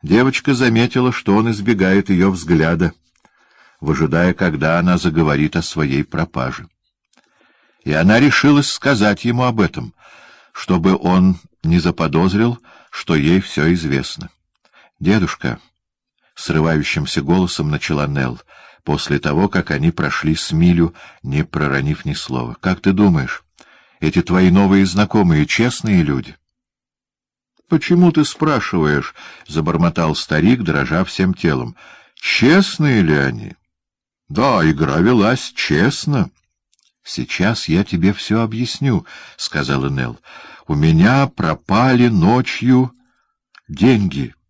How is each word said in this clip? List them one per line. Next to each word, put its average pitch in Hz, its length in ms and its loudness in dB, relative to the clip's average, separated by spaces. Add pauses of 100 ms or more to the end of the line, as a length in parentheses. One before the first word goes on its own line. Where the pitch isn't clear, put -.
Девочка 127 520 0
заметила, 123 580 0
что 101 240 -2
он 113 160 2
избегает 98 580 0
её 95 220 2
взгляда, 82 640 0 (880)
выжидая, 80 520 0
когда 80 460 -2
она 90 180 2
заговорит 78 580 0
о 85 60 0
своей 71 420 -2
пропаже. - 680 -8 (1120)
И - 80 -4
она 90 280 4
решилась 143 520 4
сказать 107 540 0
ему 120 180 0
об 117 160 0
этом, 107 340 -2 (600)
чтобы 92 420 0
он 90 420 2 (260)
не 85 160 2
заподозрил, 90 800 0 (320)
что - 240 -4
ей 80 260 2
всё 80 320 -2
известно. 76 560 -6 (680)
«Дедушка», — 165 600 -2 (760)
срывающимся 80 840 -2
голосом 85 480 0
начала 73 380 -4
Нелл, 65 320 -4 (440)
после 73 360 -4
того, 80 300 0
как 85 220 -4
они 76 200 0
прошли 78 440 -4
с - 160 -8
милю, 85 440 2 (280)
не 69 200 -4
проронив 73 640 -4
ни 71 80 -6
слова, 60 460 -8
«как 92 220 -4
ты 98 100 0
думаешь, 90 520 0 (560)
эти 78 220 0
твои 92 280 2
новые 98 360 4
знакомые 90 600 2
честные 110 580 0
люди?» 69 320 -4 (1300)
«Почему 175 440 4
ты 151 140 2
спрашиваешь?» — 90 880 -2 (340)
забормотал 80 680 -2
старик, 110 480 0
дрожа 76 400 -2
всем 92 300 -2
телом. 64 420 -4 (400)
«Честные 147 880 2
ли 78 120 2
они?» 67 400 -4 (720)
«Да, 101 420 2
игра 73 300 -2
велась 113 560 2
честно». 113 760 -2 (720)
«Сейчас - 640 -4
я 85 160 0
тебе 92 300 0
всё 110 280 -4
объясню», — 113 640 -2 (300)
сказала 69 540 -4
Нелл. 62 300 -6 (480)
«У - 80 -2
меня 87 520 4
пропали 120 800 0
ночью 123 840 2 (720)
деньги. 107 680 0 (140)